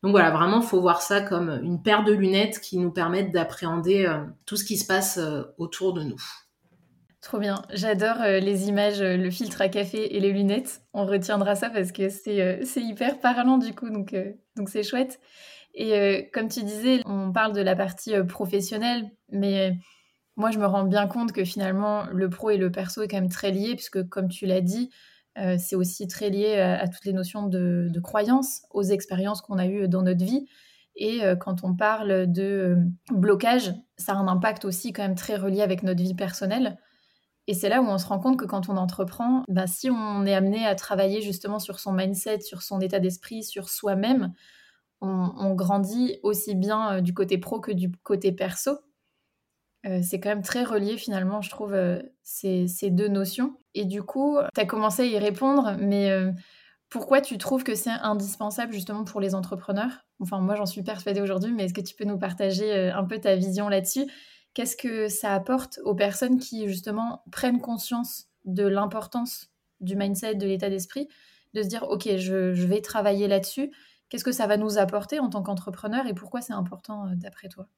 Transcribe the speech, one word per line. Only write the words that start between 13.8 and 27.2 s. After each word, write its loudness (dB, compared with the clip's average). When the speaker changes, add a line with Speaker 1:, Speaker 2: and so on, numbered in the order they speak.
Speaker 2:
donc, -6
euh, -4
donc -4
c'est -2
chouette. -2
Et, 0
euh, 4
comme -2
tu -4
disais, 2
on -2
parle 2
de 2
la 4
partie, -4
euh, 4
professionnelle, -2
mais 2
moi 2
je -2
me 2
rends 4
bien 4
compte -2
que -2
finalement 0
le 0
pro -2
et 4
le 2
perso -6
est -2
quand -4
même 0
très -2
lié, 0
puisque -6
comme -2
tu -6
l'as 2
dit, 0
euh, 0
c'est -4
aussi -2
très -4
lié 2
à, 4
à 0
toutes -8
les -2
notions -4